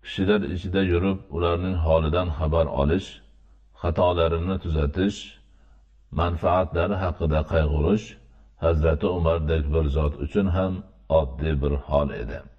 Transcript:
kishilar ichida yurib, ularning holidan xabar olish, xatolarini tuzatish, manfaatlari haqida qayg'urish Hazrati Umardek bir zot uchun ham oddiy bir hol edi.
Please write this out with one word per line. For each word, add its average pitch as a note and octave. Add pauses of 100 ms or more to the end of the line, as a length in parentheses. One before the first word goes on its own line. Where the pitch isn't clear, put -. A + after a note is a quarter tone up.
kishilar G2+
ichida F2+
yurib, F#2+ (120)
ularning E2+
holidan D#2+
xabar D#2+
olish, C#2+ (720)
xatolarini E2+
tuzatish, E2 (920)
manfaatlari F2
haqida E2
qayg'urish D2+ (540)
Hazrati D#2+
Umardek E2
bir D#2+
zot D2
uchun G2
ham F#2 (340)
oddiy D#2
bir C#2
hol C#2+
edi. A#1 (200)